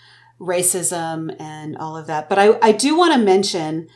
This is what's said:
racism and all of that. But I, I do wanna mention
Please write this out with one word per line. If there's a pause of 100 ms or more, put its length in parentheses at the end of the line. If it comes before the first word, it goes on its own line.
(400)
racism
and
all
of
that.
But
I,
I
do
wanna
mention